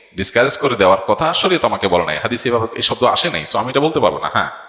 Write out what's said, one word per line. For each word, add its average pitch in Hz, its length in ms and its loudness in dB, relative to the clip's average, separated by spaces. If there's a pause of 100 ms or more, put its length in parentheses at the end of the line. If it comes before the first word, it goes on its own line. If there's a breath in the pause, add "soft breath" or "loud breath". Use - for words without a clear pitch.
(160)
ডিসকারেজ 120 420 2
করে 131 180 0
দেওয়ার 95 300 6
কথা 160 280 0
শরীয়ত 180 300 0
আমাকে 101 240 0
বলে 87 160 2
নাই, 76 140 -2
হাদিসে 120 300 -2
এভাবে 113 180 0 (100)
এই 113 60 -4
শব্দ 123 220 -2
আসে 117 260 2
নাই, 80 220 -6
so 110 60 0
আমি 120 120 -4
এটা 139 100 0
বলতে 156 200 0
পারবো 85 180 2
না। - 140 -4
হ্যাঁ, 101 180 0 (180)